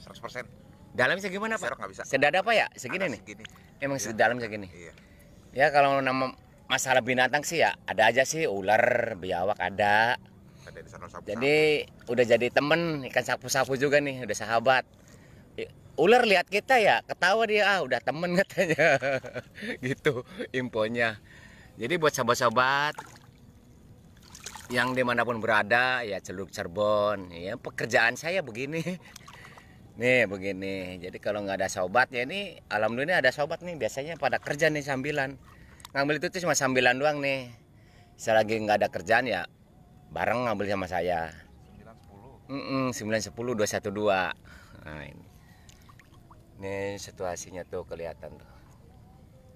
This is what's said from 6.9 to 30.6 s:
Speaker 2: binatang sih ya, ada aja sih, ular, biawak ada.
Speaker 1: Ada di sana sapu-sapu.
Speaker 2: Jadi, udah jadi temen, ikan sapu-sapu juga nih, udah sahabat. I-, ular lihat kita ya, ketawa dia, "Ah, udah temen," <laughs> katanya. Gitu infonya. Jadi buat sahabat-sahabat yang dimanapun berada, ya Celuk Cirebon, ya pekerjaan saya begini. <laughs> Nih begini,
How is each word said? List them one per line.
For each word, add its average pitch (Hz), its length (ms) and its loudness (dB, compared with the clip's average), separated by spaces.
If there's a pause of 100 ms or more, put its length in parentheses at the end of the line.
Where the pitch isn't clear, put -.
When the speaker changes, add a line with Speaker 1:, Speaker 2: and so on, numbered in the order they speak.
Speaker 2:
binatang 127 400 2
sih 165 160 -2
ya, 107 240 4
ada 107 240 4
aja 123 160 6
sih, 156 240 -2
ular, 110 680 2
biawak 92 460 -2
ada. 104 560 2 (480)
Speaker 1:
Ada 85 160 -18
di 82 80 -20
sana - 180 -16
sapu-sapu. 87 220 -14
Speaker 2:
Jadi, 139 280 2 (520)
udah 123 160 4
jadi 117 240 4
temen, 147 320 2 (240)
ikan 123 180 -2
sapu-sapu 127 540 -2
juga 139 240 2
nih, 131 240 -4
udah 104 100 -4
sahabat. 117 540 2 (680)
I-, - 140 -10 (260)
ular 226 300 6
lihat 190 240 2
kita 208 320 2
ya, 139 240 4
ketawa 196 400 2
dia, 208 240 2
"Ah, 190 160 2
udah 127 160 -2
temen," 165 360 -4
<laughs> 190 40 6
katanya. 160 560 2 (800)
Gitu 127 460 -4 (260)
infonya. 113 680 -2 (560)
Jadi 120 180 -4
buat 156 220 2
sahabat-sahabat 127 800 2 (1700)
yang 123 260 0
dimanapun 120 420 0
berada, 113 600 2
ya 104 180 -4
Celuk 92 300 -10
Cirebon, 104 840 0
ya 87 240 -10
pekerjaan 120 600 0
saya 185 240 -4
begini. 139 400 -6
<laughs> 175 180 -6 (960)
Nih 120 320 4
begini, 95 720 -6